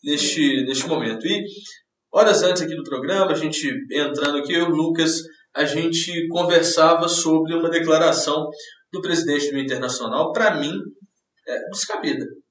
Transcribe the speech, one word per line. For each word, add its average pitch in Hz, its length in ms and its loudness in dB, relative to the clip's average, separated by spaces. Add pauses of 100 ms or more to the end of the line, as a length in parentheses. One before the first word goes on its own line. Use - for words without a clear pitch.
neste, 143 600 0
neste 135 220 -4
momento. 135 380 -2
E 202 180 -2 (680)
horas 208 300 6
antes 180 180 2
aqui 160 140 -4
do 147 80 -10
programa, 156 480 0
a - 40 2
gente 151 340 -4 (220)
entrando 143 460 -2
aqui, 165 160 -4
eu 170 140 2
e 165 40 0
o 151 40 2
Lucas, 160 440 0 (340)
a 147 120 0
gente 165 640 -2
conversava 170 800 4
sobre 160 460 2
uma 165 140 2
declaração 160 760 2 (460)
do - 80 -6
presidente 165 500 0
do 139 80 -4
Internacional, 127 720 -2
pra 220 240 2
mim, 147 180 -4 (760)
é, 123 120 -4 (100)
descabida. 151 560 -4 (240)